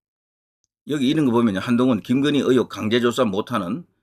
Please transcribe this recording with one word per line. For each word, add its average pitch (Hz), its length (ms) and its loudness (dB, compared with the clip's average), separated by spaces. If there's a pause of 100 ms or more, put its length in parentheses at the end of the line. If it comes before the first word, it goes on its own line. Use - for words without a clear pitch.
(880)
여기 135 220 -2
이런 151 180 2
거 117 60 2
보면요. 113 260 2
한동훈, 120 420 0
김건희 139 380 0
의혹 120 300 2
강제조사 117 560 0
못하는 107 600 -4 (180)